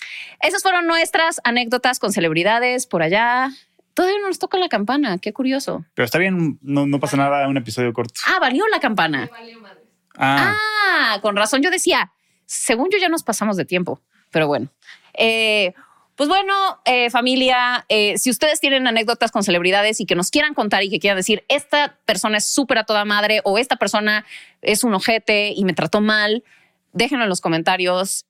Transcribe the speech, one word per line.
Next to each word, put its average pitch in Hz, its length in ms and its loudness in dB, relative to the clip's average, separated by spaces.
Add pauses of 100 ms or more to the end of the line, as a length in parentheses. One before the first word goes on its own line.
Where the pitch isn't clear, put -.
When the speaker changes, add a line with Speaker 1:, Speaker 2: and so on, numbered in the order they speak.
(420)
Speaker 1:
esas 311 200 0
fueron 359 240 2
nuestras 330 580 0
anécdotas 247 560 0
con 208 120 0
celebridades 208 760 0
por 175 140 0
allá. 240 500 2 (420)
Todavía 370 260 2
no 403 80 -4
nos 370 120 -4
toca 381 180 -2
la 359 120 0
campana, 233 480 0
qué 208 160 -8
curioso. 262 600 -4
Speaker 2:
Pero - 120 -2
está 117 120 0
bien, 175 440 0
no, 143 240 0
no 143 140 0
pasa 143 160 -2
nada, 139 320 2
un 139 100 0
episodio 120 360 -2
corto. 120 340 -6
Speaker 1:
Ah, 359 120 2
valió 302 280 0
la 392 120 0
campana. 165 460 0
Speaker 3:
Sí, - 60 -12
valió - 300 -20
madre. - 200 -20 (360)
Speaker 2:
Ah. 277 380 2 (600)
Speaker 1:
Ah, 196 60 -4
con 208 140 0
razón. 220 260 2
Yo 349 100 0
decía, 339 400 0 (340)
según 247 460 -2
yo 415 60 2
ya 359 120 0
nos 320 140 -2
pasamos 208 320 -2
de 165 100 -2
tiempo, 180 360 -4 (280)
pero 156 180 2
bueno. 139 200 -2 (460)
Eh, 220 600 0 (420)
pues 285 140 0
bueno, 392 560 0
eh, 247 240 2
familia, 247 800 0
eh, 208 280 2
si - 120 -2
ustedes 302 300 0
tienen 269 280 2
anécdotas 226 440 0
con 214 120 -2
celebridades 196 560 2
y 208 60 -6
que 180 100 -2
nos 175 160 -2
quieran 302 220 0
contar 208 300 0
y 202 60 -4
que 190 100 -4
quieran 196 180 0
decir, 190 300 -2
"Esta 285 580 0
persona 214 320 0
es 208 80 -2
súper 262 340 0
a 214 40 0
toda 208 220 0
madre", 208 400 2
o 202 120 2
"Esta 247 200 0
persona 214 480 0 (360)
es 208 220 0
un 233 100 2
ojete 208 640 0
y 196 100 -2
me 185 80 0
trató 160 280 0
mal", 214 420 2 (500)
déjenlo 240 320 0
en 202 40 0
los 185 120 -2
comentarios 180 880 0